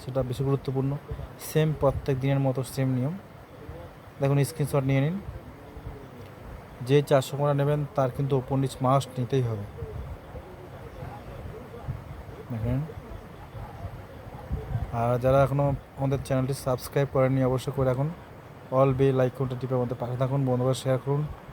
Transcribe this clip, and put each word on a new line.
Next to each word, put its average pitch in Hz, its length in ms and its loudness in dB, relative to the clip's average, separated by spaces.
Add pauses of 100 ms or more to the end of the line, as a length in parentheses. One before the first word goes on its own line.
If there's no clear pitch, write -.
সেটা 127 160 -2 (100)
বেশি 127 180 -4
গুরুত্বপূর্ণ। 135 440 0 (580)
সেম 156 180 4 (140)
প্রত্যেক 139 420 2
দিনের 139 220 4
মতো 131 140 2 (140)
সেম 135 140 2 (100)
নিয়ম। 135 160 0 (1080)
দেখুন 139 160 4 (120)
স্ক্রিনশট 143 420 0
নিয়ে 135 140 6
নিন, 175 120 0 (1700)
যে 139 80 8 (120)
চার 135 200 6
সংখ্যাটা 143 320 2
নেবেন, 147 180 4 (180)
তার 135 200 4
কিন্তু 143 240 2
ওপর 135 200 -2
নিচ 131 120 0 (120)
মাস্ট 131 240 4 (100)
নিতেই 127 300 2
হবে। 104 160 -4 (2750)
দেখেন, 117 280 0 (2250)
আর 120 100 4 (120)
যারা 131 220 8
এখনও 143 220 2 (300)
আমাদের 135 300 0
চ্যানেলটি 131 280 2 (100)
সাবস্ক্রাইব 135 500 0
করেননি, 131 340 6
অবশ্যই 131 280 0
করে 131 140 4
রাখুন, 131 160 2 (720)
all 135 100 8 (100)
bell 135 180 6 (100)
icon-টা 127 320 -2
টিপে 131 200 -2
আমাদের 123 220 0
পাশে 123 200 -2
থাকুন, 135 180 2 (100)
বন্ধুরা 127 340 4
শেয়ার 131 220 2
করুন, 143 160 2 (320)